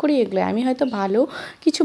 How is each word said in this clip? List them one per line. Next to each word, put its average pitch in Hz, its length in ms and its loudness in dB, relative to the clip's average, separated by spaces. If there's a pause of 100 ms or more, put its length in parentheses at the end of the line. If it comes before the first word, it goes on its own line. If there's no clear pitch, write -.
করি 302 200 2
এগুলো, 190 180 0 (100)
আমি 214 160 -2
হয়তো 254 180 0 (140)
ভালো 196 220 0 (440)
কিছু - 200 2